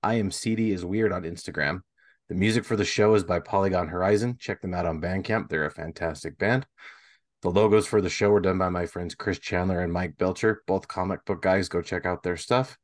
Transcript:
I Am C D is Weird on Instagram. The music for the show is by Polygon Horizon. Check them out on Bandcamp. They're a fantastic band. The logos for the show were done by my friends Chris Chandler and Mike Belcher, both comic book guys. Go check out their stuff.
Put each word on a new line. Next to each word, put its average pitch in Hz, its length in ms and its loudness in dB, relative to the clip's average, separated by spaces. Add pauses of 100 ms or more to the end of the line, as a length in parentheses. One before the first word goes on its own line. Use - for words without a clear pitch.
I 110 120 0
Am 104 160 0
C 110 240 -2
D 110 160 0
is 90 140 -4
Weird 101 280 0
on 90 120 -6
Instagram. 80 560 -4 (480)
The 90 80 -4
music 110 280 2
for - 120 -2
the 104 80 2
show 107 300 4
is 101 100 4
by 87 160 0
Polygon 92 480 0
Horizon. 101 500 2
Check - 240 -8
them 92 120 -6
out 87 120 -2
on 80 140 -2
Bandcamp. 95 480 -2
They're 78 180 -2
a 76 40 -4
fantastic 80 680 -8
band. 123 280 0 (760)
The 87 80 0
logos 104 380 6
for 107 120 4
the 92 80 0
show 101 220 2
were 104 100 6
done 95 180 0
by 92 100 2
my 90 180 -2
friends 87 300 -8
Chris 92 240 -4
Chandler 90 400 -2
and 87 120 -2
Mike 87 240 -4
Belcher, 98 520 0
both 95 180 0
comic 92 380 -6
book 92 180 -6
guys. 95 260 2
Go 85 140 -2
check 90 240 -6
out 90 160 -4
their 87 140 -2
stuff. 127 460 -2